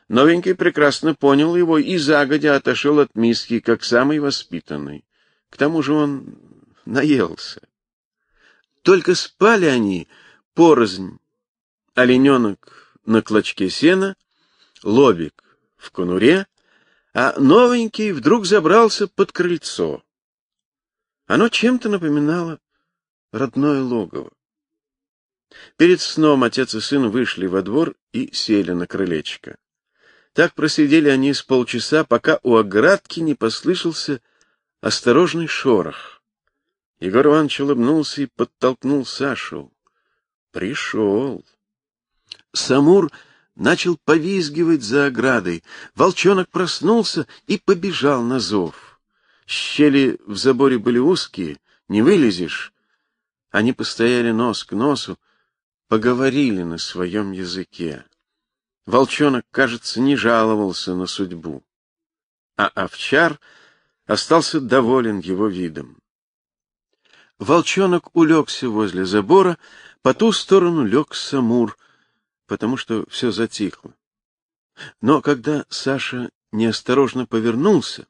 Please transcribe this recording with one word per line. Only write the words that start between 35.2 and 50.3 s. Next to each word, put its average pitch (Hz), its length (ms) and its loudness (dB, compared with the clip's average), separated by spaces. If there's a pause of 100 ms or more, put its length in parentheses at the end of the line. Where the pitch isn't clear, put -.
шорох. - 760 -4 (800)
Егор 101 260 2
Иванович 147 340 2
улыбнулся 139 640 0
и 135 40 -6
подтолкнул 131 800 -4
Сашу. 104 680 -8 (800)
Пришёл. 110 920 -4 (1080)
Самур 151 580 4 (500)
начал 165 440 0
повизгивать 160 760 0
за 139 240 0
оградой. 117 560 -2 (320)
Волчонок 180 540 2
проснулся 180 800 -2 (200)
и 202 120 -2
побежал 147 640 0
на 123 180 -2
зов. 95 600 -6 (460)
Щели 139 800 2
в 101 100 -10